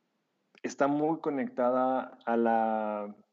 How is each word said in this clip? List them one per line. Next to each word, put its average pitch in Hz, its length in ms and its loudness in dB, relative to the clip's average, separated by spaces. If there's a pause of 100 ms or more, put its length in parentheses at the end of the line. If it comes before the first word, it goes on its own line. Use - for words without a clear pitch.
(640)
está - 240 0
muy 151 320 0
conectada 127 1040 0
a 117 120 2
la 110 800 0 (180)